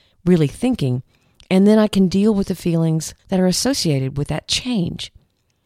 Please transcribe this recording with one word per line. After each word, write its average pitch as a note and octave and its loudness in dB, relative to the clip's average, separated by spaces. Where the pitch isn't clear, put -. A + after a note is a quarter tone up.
really E3+ 4
thinking. C#3 -2
And F#3+ 4
then G#3+ 6
I G#3+ 4
can G3 2
deal G3 2
with G3 -2
the F#3 -6
feelings E3 -2
that F#3+ 0
are F#3 2
associated C#3+ -2
with D3 -4
that - -8
change." - -4